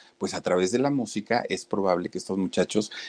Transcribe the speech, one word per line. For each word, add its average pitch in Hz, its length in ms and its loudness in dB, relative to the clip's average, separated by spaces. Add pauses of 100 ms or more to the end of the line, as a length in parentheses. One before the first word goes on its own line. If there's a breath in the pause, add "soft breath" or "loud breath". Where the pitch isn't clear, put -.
(180 loud breath)
pues, - 160 -4
a - 60 -6
través 90 300 2
de 120 80 2
la 139 120 2
música 117 580 -2
es 95 160 -4
probable 92 460 2
que - 80 -6
estos 95 200 -4
muchachos 92 540 0 (160 loud breath)